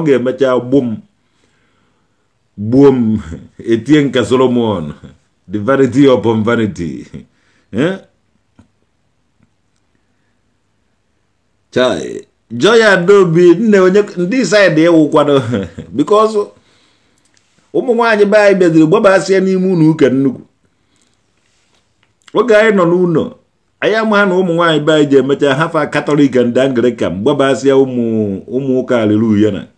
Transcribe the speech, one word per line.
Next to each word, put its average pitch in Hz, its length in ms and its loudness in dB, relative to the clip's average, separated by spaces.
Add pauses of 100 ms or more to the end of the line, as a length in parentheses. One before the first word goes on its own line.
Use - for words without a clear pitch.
ga-emecha 127 560 0
gbu 127 220 -2
m. 113 140 -6 (1600)
Gbuo 127 340 4
m, 110 280 -2 (380)
etie 117 460 0
nka 123 200 -2
Solomon, 113 720 -2 (540)
the 98 100 -8
vanity 135 500 0
upon 113 360 0
vanity. 92 600 -4 (640)
Eh? 165 260 -4 (3750)
Chai, 82 540 -4 (260)
Joy 196 320 2
Adaobi, 180 720 4
nne 208 260 2
onye, 185 220 2 (140)
ndị 202 300 -2
side 170 360 2
ya 170 80 4
wụkwado, 143 520 2 (260)
<laughs> - 280 -16
because 214 400 0 (1400)
ụmụ 226 200 -2
nwaanyị 226 300 0
be 202 140 2
anyị 202 200 4
bịaziri 160 280 2
gbabasịa 190 540 2
n'ime 190 320 -2
ụlọ 160 180 2
ụka 151 180 0
nnukwu. 131 340 -2 (1900)
Oge 220 220 0
anyị 220 200 4
nọ 180 80 2
n'ụlọ, 170 400 0 (560)
anyị 170 140 -2
amaghị 208 340 0
na 180 80 0
ụmụ 185 180 -2
nwaanyị 165 300 0
be 156 80 2
anyị 151 180 2
ji 139 60 4
emecha 139 380 0
ha 160 140 -2
fa 156 180 -4
Catholic 143 500 -2
and 120 220 0
Anglican, 117 640 -2
gbabasịa 135 520 0
ụmụ, 127 300 0 (460)
ụmụ 131 300 -4
ụka 123 180 -2
Hallelujah 107 540 0
na. 87 100 -8 (160)